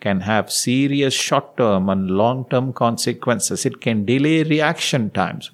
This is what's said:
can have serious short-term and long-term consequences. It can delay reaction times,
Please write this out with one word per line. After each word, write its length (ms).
can 220
have 280
serious 640
short-term 760
and 220
long-term 600
consequences. 920
It 160
can 240
delay 380
reaction 680
times, 440